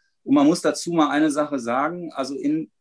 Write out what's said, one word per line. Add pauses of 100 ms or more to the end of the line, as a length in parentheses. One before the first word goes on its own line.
(240)
Und
man
muss
dazu
mal
eine
Sache
sagen,
also
in (100)